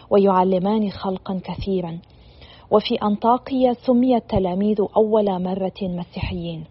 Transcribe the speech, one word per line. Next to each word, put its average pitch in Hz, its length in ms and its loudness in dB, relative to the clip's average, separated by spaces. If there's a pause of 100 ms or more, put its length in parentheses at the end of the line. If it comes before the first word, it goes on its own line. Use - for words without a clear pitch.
ويعلمان 196 800 4
خلقا 185 540 -6
كثيرا. 175 540 -6 (720)
وفي 214 240 2
أنطاكيا 247 760 0
سمي 247 440 2
التلاميذ 196 600 0 (200)
أول 208 460 2
مرة 185 400 -4
مسيحيين. 175 880 -8